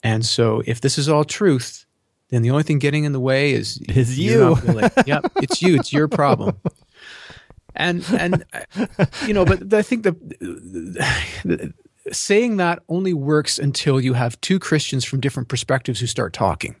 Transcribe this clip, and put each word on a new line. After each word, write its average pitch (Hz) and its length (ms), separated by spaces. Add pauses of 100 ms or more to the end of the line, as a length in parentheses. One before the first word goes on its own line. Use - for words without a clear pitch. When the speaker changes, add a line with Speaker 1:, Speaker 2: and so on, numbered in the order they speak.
Speaker 1:
And 110 220
so 113 400
if 120 160
this 139 160
is 143 100
all 151 160
truth, 147 640 (440)
then 123 120
the 117 100
only 147 120
thing 147 160
getting 143 260
in 147 60
the 135 80
way 135 340
is 107 240 (100)
Speaker 2:
Is 127 320
Speaker 1:
you're 196 140
Speaker 2:
you. 214 220
Speaker 1:
not - 80
willing. 220 260 (160)
Yep, - 320
it's 339 240
you. 175 140
It's 123 180
your 151 140
problem. 143 540
Speaker 2:
<laughs> - 80 (1040)
Speaker 1:
And, 175 280 (160)
and, 175 320
uh, - 540 (200)
you 220 80
know, 196 120
but 196 280
I 208 100
think 226 200
the, 196 80 (300)
the, 90 640 (400)
the, 85 280 (380)
saying 214 460
that 175 220 (100)
only 185 240
works 151 440
until 135 440
you 127 120
have 120 280
two 190 180
Christians 143 460
from 135 160
different 127 260
perspectives 127 520
who 123 80
start 107 260
talking. 95 480